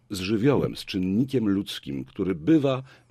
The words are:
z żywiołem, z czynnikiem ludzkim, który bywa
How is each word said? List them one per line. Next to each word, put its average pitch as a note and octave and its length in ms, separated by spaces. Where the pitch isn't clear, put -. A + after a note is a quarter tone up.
z F#2+ 100
żywiołem, F#2+ 560
z - 100
czynnikiem G#2 640
ludzkim, - 560
który - 300
bywa C#3 480